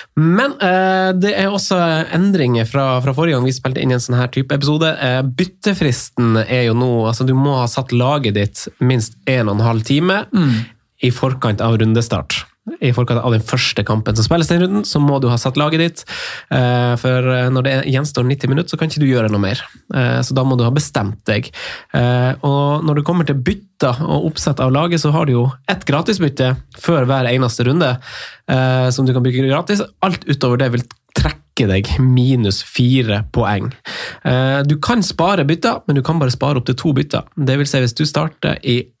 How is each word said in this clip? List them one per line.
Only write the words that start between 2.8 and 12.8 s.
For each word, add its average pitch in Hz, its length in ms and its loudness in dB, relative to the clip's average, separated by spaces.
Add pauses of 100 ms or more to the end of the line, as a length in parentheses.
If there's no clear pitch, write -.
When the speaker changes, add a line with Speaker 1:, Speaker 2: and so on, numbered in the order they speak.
Speaker 1:
fra 135 100 0
forrige 160 220 0
gang 123 100 0
vi 131 80 0
spilte 131 300 -4
inn 131 100 0
en 123 60 0
sånn 123 180 -2
her 123 120 0
type 131 260 -4
episode. 151 440 0
Eh, 127 240 -2
byttefristen 135 1120 0 (120)
er 123 220 0
jo 113 40 2
nå, 127 160 2 (180)
altså 113 180 -2
du 131 80 2
må 139 260 2
ha 123 60 0
satt 127 260 -4
laget 123 420 2
ditt 101 320 -2 (140)
minst 123 360 0 (100)
en 123 240 0
og 101 100 0
en 113 60 2
halv 113 180 0
time 185 480 0
Speaker 2:
Mm. 127 340 2 (360)
Speaker 1:
i 127 80 2
forkant 123 500 -2
av 113 180 2
rundestart. 110 640 0 (380)